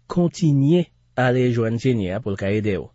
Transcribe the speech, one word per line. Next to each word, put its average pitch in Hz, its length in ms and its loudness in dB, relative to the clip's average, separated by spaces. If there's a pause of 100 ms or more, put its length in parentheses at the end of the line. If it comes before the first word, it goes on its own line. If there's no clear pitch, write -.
continuer 160 800 2 (280)
à 127 120 0
aller 123 240 2
joindre 117 280 -2
Seigneur 107 420 -2
pour 101 160 -6
qu'il 98 100 -4
aide 104 300 -2
ou. 73 180 -10